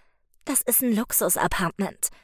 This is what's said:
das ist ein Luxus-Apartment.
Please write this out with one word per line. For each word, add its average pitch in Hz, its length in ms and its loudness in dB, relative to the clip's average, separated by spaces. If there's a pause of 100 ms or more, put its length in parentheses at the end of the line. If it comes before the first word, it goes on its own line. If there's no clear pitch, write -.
(460)
das 269 160 0
ist - 200 2
ein 240 140 2
Luxus-Apartment. - 1160 -2 (120)